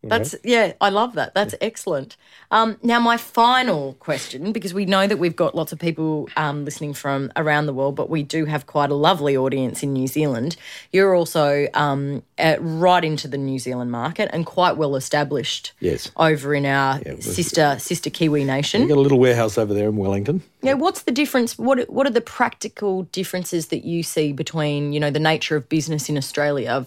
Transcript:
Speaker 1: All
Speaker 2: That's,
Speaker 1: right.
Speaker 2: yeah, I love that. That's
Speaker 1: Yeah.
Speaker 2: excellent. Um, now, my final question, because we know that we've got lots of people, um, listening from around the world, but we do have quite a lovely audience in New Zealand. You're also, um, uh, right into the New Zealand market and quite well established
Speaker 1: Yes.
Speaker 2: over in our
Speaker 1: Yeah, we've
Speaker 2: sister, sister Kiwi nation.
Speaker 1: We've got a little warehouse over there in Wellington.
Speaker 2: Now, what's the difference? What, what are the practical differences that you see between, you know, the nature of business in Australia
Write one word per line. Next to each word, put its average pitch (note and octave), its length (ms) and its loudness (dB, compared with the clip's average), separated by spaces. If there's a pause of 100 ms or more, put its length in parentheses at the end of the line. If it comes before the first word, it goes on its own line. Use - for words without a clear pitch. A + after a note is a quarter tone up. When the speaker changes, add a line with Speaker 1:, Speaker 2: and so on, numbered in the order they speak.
Speaker 1:
All - 60 -10
Speaker 2:
That's, A3 240 0
Speaker 1:
right. - 100 -12
Speaker 2:
yeah, A3+ 380 2
I G3+ 80 4
love A3+ 240 0
that. C#3 220 -4
That's G#3 180 0
Speaker 1:
Yeah. - 140 -4
Speaker 2:
excellent. D#3+ 480 -6 (340)
Um, A3 320 2
now, A#3 180 2
my A#3 180 4
final A#3 800 2
question, D#3 520 -6
because G3 220 -6
we G3 120 -2
know F#3+ 200 4
that G#3 120 0
we've E3 180 0
got D#3+ 200 0
lots D#3+ 160 -4
of D#3+ 60 -10
people, D#3 580 -2
um, D3 300 -2
listening D3 300 -8
from C#3 400 -4
around D3+ 320 2
the C#3 60 -2
world, C3+ 220 -2
but - 140 -4
we D#3 140 0
do D#3+ 220 -2
have D3+ 200 -4
quite C#3+ 240 0
a C#3+ 60 0
lovely D3 420 2
audience C3 460 -2
in C#3 100 -2
New C3 140 0
Zealand. C#3+ 480 -2 (360)
You're F#3+ 220 4
also, D3 640 2
um, C#3 480 -2 (160)
uh, D#3 200 4
right E3+ 460 4
into D#3 220 -4
the C3+ 100 -6
New C3+ 220 -4
Zealand B2 320 -4
market C#3 420 -4
and E3 100 -2
quite F3+ 320 2
well C#3+ 200 0
established C#3+ 840 -4
Speaker 1:
Yes. - 380 -2
Speaker 2:
over D3 380 2
in C#3 100 0
our C#3 400 2
Speaker 1:
Yeah, C#3 80 -10
we've - 100 -12
Speaker 2:
sister, D3+ 560 2
sister - 300 -6
Kiwi D3+ 340 0
nation. C#3 380 0
Speaker 1:
We've C4 80 4
got D3 80 6
a C#3 40 6
little C#3 180 6
warehouse A#2 400 4
over G#2 140 0
there G#2 160 2
in G#2+ 80 0
Wellington. G2+ 440 0 (220)
Speaker 2:
Now, C4+ 140 2
what's F4+ 260 0
the - 80 -2
difference? B3 480 0
What, B3 320 2
what C#4 160 0
are C4 40 0
the A3+ 100 2
practical G3+ 880 -4
differences F3 560 -4
that - 180 -6
you E3+ 160 -2
see D3+ 320 0
between, D3 600 -2
you D3+ 60 0
know, D3 120 0
the D3 80 0
nature D#3 360 2
of D3 140 -4
business D#3 400 -2
in D3 80 0
Australia C#3 680 -2